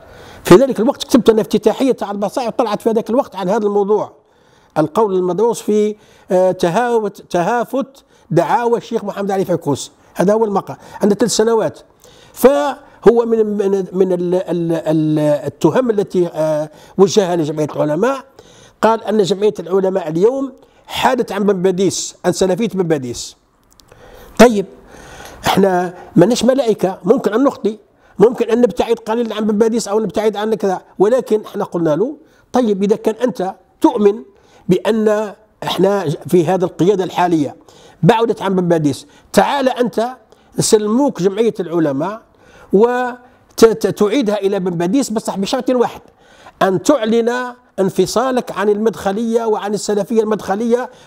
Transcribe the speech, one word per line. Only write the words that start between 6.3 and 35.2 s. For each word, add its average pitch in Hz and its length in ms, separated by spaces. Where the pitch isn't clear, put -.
آه، 185 220
تهاوت-، 202 760
تهافت 233 760
دعاوى 202 480
الشيخ 220 260
محمد 202 260
علي 190 140
فعكوس، 160 480
هذا 185 180
هو 226 120
المقال، 190 320
عنده 202 120
ثلاث 220 160
سنوات. 220 480
فهو 254 960
من، 226 200
من، 196 460
من 185 200
ال-، 175 220
ال-، 170 380
ال-، 151 760
التهم 220 440
التي، 196 360
آه، 156 440
وجهها 180 380
لجمعية 156 400
العلماء، 180 480
قال 220 220
أن 220 180
جمعية 196 380
العلماء 185 480
اليوم 254 440
حادت 247 460
عن 202 120
بن 190 180
باديس، 185 520
عن 180 80
سلفية 185 360
بن 190 140
باديس. 139 540
طيب، 214 280
احنا 185 480
ماناش 214 280
ملائكة، 226 600
ممكن 202 280
أن 247 120
نخطئ، 214 340
ممكن 226 320
أن 233 100
نبتعد 226 360
قليلا 226 380
عن 214 120
بن 208 120
باديس 226 300
أو 208 120
نبتعد 214 360
عن 214 180
كذا، 185 280
ولكن 214 460
احنا 202 200
قلنا 160 320
له: 262 200
"طيب، 214 300
إذا 208 140
كان 214 180
أنت 202 400
تؤمن 226 420
بأن 214 640